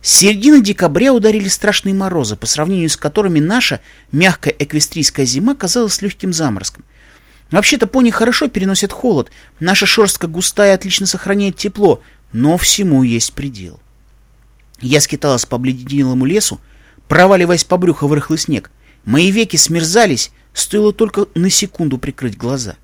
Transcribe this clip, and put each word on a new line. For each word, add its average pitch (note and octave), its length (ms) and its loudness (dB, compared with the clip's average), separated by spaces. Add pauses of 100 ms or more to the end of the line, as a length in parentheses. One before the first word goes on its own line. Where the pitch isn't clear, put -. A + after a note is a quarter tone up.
С - 140 -4
середины A3 480 6
декабря G3 500 2
ударили G#3+ 360 2
страшные G3 460 -2
морозы, F3 420 -2
по A2 100 -10
сравнению E3 420 -2
с - 80 -4
которыми E3+ 420 0
наша E3+ 420 0 (320)
мягкая E3 460 0
эквестрийская D3 680 -2
зима F3+ 280 0
казалась G#3+ 460 -2
легким F#3+ 320 -6
заморозком. B2+ 520 -6 (640)
Вообще-то G#3 360 2
пони B3 240 2
хорошо B3 380 -2
переносят F#3+ 440 -2
холод, E3+ 380 -2 (300)
наша F#3 240 0
шерстка F#3+ 420 0
густая F#3 460 0
и - 20 6
отлично F#3+ 300 -4
сохраняет G3 520 -2
тепло, G3+ 460 0 (300)
но C3+ 240 2
всему D#3+ 460 2
есть A#2 320 -2
предел. G#2 440 -14 (1000)
Я C#3 200 2
скиталась C#3+ 460 -2
по B2 100 -4
обледенелому B2+ 680 -2
лесу, G3+ 340 -2 (480)
проваливаясь F3 560 4
по F#3 120 0
брюхо F3 300 0
в C#3+ 60 2
рыхлый D3+ 260 -2
снег. - 320 -4 (340)
Мои E3 260 2
веки G#3+ 260 0
смерзались, E3 720 0 (220)
стоило G#3 400 0
только G3+ 420 0
на F3+ 160 0
секунду D#3 480 -2
прикрыть B2+ 380 -8
глаза. A#2+ 480 -6